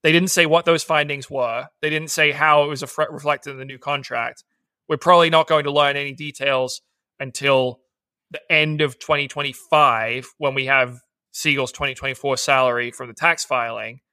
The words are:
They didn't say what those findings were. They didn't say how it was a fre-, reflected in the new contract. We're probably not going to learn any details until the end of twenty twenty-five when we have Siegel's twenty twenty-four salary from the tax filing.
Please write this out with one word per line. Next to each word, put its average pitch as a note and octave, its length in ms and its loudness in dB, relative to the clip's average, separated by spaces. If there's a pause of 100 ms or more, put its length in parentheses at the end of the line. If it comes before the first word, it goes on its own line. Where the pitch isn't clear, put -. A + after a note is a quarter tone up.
They D#3+ 100 4
didn't F3 160 2
say F3 160 2
what E3 180 2
those E3 200 2
findings D3 460 -2
were. B2 380 -4 (140)
They D3+ 80 -2
didn't D#3 220 -4
say D3+ 200 2
how D3 320 4
it C#3+ 40 0
was C#3+ 140 -8
a C#3+ 60 -10
fre-, D3+ 240 -4
reflected D3 400 -6
in C3+ 60 -14
the C3 80 -14
new C3+ 140 -18
contract. B2+ 680 -8 (420)
We're D3+ 100 -2
probably E3+ 320 6
not D#3+ 180 4
going D3+ 180 2
to C#3+ 60 -4
learn C#3+ 260 2
any C#3+ 160 -8
details C3+ 680 -4 (380)
until C3 600 0 (500)
the D3 80 -14 (100)
end D#3 300 0
of C#3+ 200 -2
twenty C#3+ 280 -2
twenty-five B2+ 1000 0 (100)
when C#3+ 160 -2
we C3+ 140 -4
have B2+ 340 2 (300)
Siegel's C#3 420 -2
twenty C#3 220 -6
twenty-four C3+ 420 -6
salary B2 540 0
from B2 160 -14
the A#2 60 -18
tax E3 300 -2
filing. A#2 560 -6 (140)